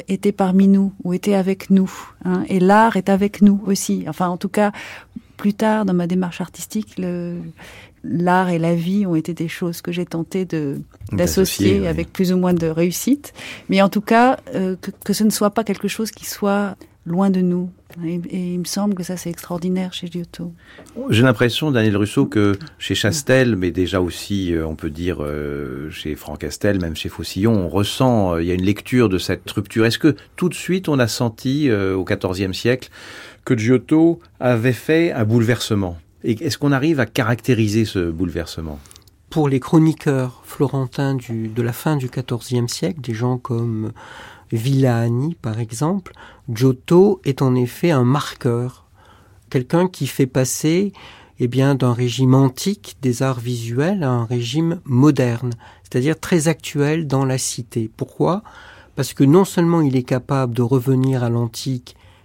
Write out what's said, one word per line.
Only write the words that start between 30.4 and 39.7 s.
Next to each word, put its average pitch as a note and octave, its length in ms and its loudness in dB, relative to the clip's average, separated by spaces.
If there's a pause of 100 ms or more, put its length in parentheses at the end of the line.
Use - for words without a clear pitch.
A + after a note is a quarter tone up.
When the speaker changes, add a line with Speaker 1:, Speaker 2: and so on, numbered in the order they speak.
Speaker 2:
de - 60 -6
suite, F#3 340 -4
on C#3+ 120 2
a A#2 80 2
senti, C3 600 -2
euh, G2 280 2
au F#2 80 -2
quatorzième F#2 500 -2
siècle, B2 340 -2 (560)
que B2+ 140 2
Giotto D#3 600 2 (180)
avait B2 340 2
fait E3 380 0
un A#2+ 140 -2
bouleversement ? G#2+ 760 0 (240)
Et A2+ 220 -2
est-ce C#3+ 120 -4
qu'on C#3+ 140 0
arrive C#3 300 2
à A2+ 60 2
caractériser A2+ 800 0
ce F#2 280 -4
bouleversement ? D#2+ 640 -6 (520)
Speaker 3:
Pour D3+ 180 0
les C3+ 100 2
chroniqueurs D3 840 2